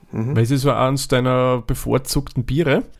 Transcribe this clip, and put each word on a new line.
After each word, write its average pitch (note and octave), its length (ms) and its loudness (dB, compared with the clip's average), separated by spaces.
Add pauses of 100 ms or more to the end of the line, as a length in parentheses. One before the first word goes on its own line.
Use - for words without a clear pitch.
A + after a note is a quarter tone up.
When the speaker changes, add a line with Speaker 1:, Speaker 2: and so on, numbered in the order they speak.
(100)
Speaker 1:
Mhm. A#2 240 -4
Speaker 2:
Weil A2+ 80 4
es A#2 80 0
ist C#3 120 0
so C#3 100 2
eines C3 340 0
deiner B2+ 600 2
bevorzugten C3 800 -2
Biere. D3 380 2 (180)